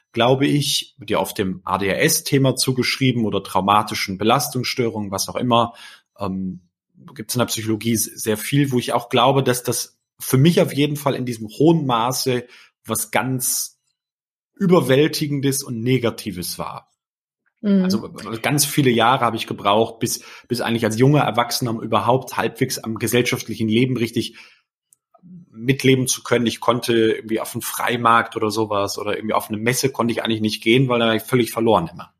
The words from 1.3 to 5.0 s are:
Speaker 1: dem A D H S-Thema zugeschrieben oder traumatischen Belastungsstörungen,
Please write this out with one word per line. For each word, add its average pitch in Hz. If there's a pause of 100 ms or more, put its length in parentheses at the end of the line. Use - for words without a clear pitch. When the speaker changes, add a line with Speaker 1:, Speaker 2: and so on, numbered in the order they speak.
Speaker 1:
dem 92
A 92
D 98
H 92
S-Thema 135
zugeschrieben 127
oder 101
traumatischen 101
Belastungsstörungen, 113